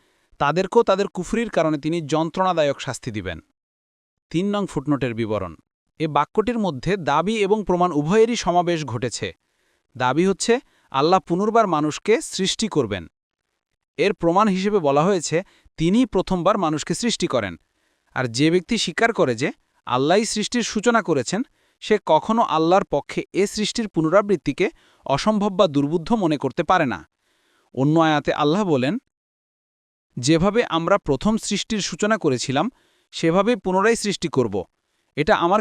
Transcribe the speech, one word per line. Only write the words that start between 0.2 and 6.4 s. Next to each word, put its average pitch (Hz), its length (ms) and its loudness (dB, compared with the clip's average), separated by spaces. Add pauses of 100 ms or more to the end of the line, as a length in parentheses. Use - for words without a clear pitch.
তাদেরকেও 180 440 2
তাদের 196 260 0
কুফরির 226 420 -4
কারণে 156 280 0
তিনি 156 220 -4
যন্ত্রণাদায়ক 156 800 0
শাস্তি - 300 -8
দিবেন। 90 300 -8 (920)
তিন 202 260 -2
নং 202 100 -2
ফুটনোটের 139 480 -2
বিবরণ। 104 400 -4 (440)
এ 160 100 -4
বাক্যটির 196 500 -2